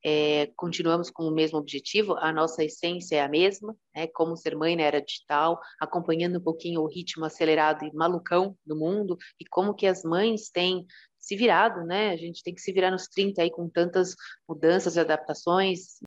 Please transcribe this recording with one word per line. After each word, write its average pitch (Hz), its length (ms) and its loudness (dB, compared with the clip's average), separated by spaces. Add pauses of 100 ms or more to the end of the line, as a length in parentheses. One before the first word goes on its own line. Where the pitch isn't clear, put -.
É, 151 480 2
continuamos 170 560 0
com - 120 -8
o 160 80 0
mesmo 160 280 2
objetivo, 156 600 -2
a 156 120 0
nossa 160 320 0
essência 170 540 -4
é 143 60 4
a 139 60 0
mesma, 196 460 0 (220)
né? 160 100 -6
Como 165 300 -2
ser 160 180 -6
mãe 165 220 0
na 165 60 0
era 147 180 2
digital, 151 580 -2 (220)
acompanhando 170 560 0
um 175 60 -4
pouquinho 165 400 -2
o 156 40 0
ritmo 160 380 -8
acelerado 156 640 2
e 147 80 -10
malucão 180 600 0 (120)
do 151 100 -4
mundo, 180 400 -2 (240)
e 160 60 -18
como 202 260 0
que 202 140 0
as 185 180 0
mães 208 460 0
têm 180 340 0 (340)
se - 160 -10
virado, 196 520 4
né? 196 240 0
A 170 80 -2
gente 170 240 -12
tem 175 120 -10
que 175 60 -20
se - 100 -8
virar 185 200 2
nos 185 180 -4
trinta 196 320 0
aí 170 100 2
com 170 160 -8
tantas 175 480 0 (320)
mudanças 165 500 2
e 170 40 4
adaptações. 175 1080 0